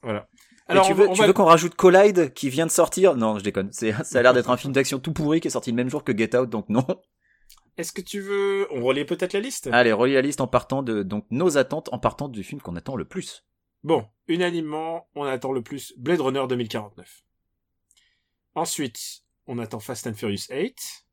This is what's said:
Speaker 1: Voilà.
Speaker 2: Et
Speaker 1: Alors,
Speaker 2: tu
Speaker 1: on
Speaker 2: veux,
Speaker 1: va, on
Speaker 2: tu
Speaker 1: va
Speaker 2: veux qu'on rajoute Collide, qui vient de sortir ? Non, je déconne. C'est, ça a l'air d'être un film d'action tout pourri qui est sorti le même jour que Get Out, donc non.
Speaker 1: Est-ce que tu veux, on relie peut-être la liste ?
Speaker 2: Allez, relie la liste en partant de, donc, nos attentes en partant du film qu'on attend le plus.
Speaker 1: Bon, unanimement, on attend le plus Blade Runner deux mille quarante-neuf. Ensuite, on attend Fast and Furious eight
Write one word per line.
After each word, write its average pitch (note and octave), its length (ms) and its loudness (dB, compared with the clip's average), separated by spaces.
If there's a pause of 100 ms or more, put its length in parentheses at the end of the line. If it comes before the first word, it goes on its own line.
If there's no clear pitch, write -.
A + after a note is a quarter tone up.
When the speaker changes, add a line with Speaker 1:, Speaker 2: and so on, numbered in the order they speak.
Speaker 1:
Voilà. G#2+ 260 -8 (400)
Speaker 2:
Et E3+ 40 -2
Speaker 1:
Alors, F#3+ 140 6
Speaker 2:
tu F#3+ 60 2
Speaker 1:
on F#3+ 40 0
Speaker 2:
veux, G3 80 8
Speaker 1:
va, F#3 60 4
on F#3 40 0
Speaker 2:
tu F#3+ 60 0
Speaker 1:
va G#3 80 6
Speaker 2:
veux F#3+ 40 6
qu'on G3 120 4
rajoute E3 320 8
Collide, F#3 580 6
qui C#3 160 -4
vient D#3 160 0
de D#3+ 60 -4
sortir ? F3+ 440 4
Non, A2 220 0
je G2 60 -10
déconne. G2 260 -4
C'est, A2 220 -4 (120)
ça - 140 -2
a A#2+ 40 2
l'air B2 120 8
d'être B2 160 0
un B2 60 2
film C#3 160 -8
d'action C3+ 260 -2
tout D3+ 140 -8
pourri D#3 280 0
qui E3 60 -6
est C#3 60 -4
sorti B2 180 -6
le A#2 60 -2
même B2 120 -2
jour C#3 140 -6
que A#2 140 -2
Get A2 200 0
Out, B2 140 0
donc G#2+ 180 -8
non. A2+ 160 0 (920)
Speaker 1:
Est-ce E3+ 160 -10
que - 80 -14
tu G3+ 200 -12
veux, G3 500 -2
on C3+ 140 -6
relie C3 200 0
peut-être F3 300 -6
la G3+ 60 -2
liste ? B3 300 -10
Speaker 2:
Allez, A#2+ 220 4
relie B2 220 2
la C3 80 4
liste C#3+ 180 -4
en C3 60 -2
partant C3 360 -2
de, A2 200 -4
donc, G#2 280 -8
nos C#3+ 280 0
attentes D3 340 -2
en B2 60 -6
partant C#3 300 -4
du A2 140 -12
film C#3+ 200 -12
qu'on F2 120 -12
attend - 220 -10
le F2 80 -6
plus. - 400 -14 (400)
Speaker 1:
Bon, C#3 220 0 (220)
unanimement, E3 840 -4
on D3 100 -8
attend C3 280 -4
le C3 80 -2
plus C3 380 -14
Blade D#3 240 -2
Runner C3+ 260 -2
deux B2+ 80 -2
mille A#2+ 120 -6
quarante-neuf. G#2 540 -14 (1300)
Ensuite, - 680 -8 (240)
on A#2+ 120 -10
attend A2+ 220 -10
Fast - 260 -12
and A2+ 80 -8
Furious G#2 360 -6
eight - 640 -10